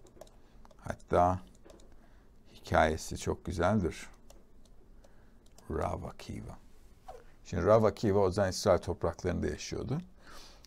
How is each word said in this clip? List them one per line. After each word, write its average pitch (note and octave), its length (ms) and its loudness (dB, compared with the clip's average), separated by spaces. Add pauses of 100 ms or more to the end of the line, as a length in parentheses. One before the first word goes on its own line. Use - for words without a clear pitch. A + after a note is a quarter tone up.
(760)
Hatta F2 640 0 (1120)
hikayesi D#2+ 640 0
çok - 280 -6
güzeldir. F2 640 0 (1600)
Rav F2+ 320 -4
Akiva. - 540 -12 (880)
Şimdi F2 200 -2
Rav A2 180 8
Akiva G#2 360 2
o F#2+ 120 4
zaman F#2+ 180 2
İsrail F2+ 300 4
topraklarında E2+ 680 -4
yaşıyordu. - 540 -6 (640)